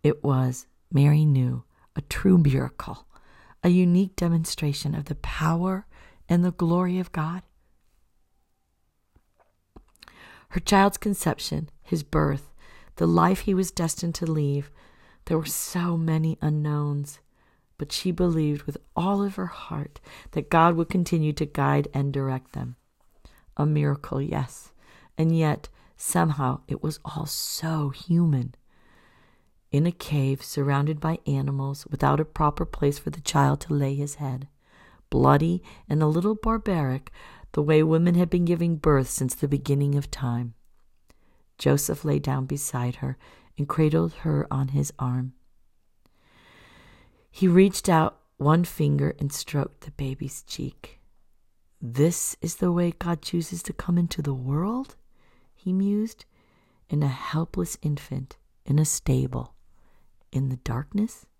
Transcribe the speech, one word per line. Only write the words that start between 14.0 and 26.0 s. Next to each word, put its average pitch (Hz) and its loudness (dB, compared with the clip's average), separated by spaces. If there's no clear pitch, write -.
to 175 -6
leave, 143 -2
there 165 0
were 156 -2
so 175 -4
many 160 0
unknowns, 147 -2
but - -10
she 180 -4
believed 160 0
with 147 -10
all 196 0
of 196 -2
her 185 -6
heart - -10
that 151 -4
God 170 6
would 165 0
continue 165 0
to 151 -4
guide 143 0
and 139 -2
direct 135 -4
them. 127 -10
A 143 0
miracle, 143 0
yes, 147 -6
and 165 2
yet 156 0
somehow 143 0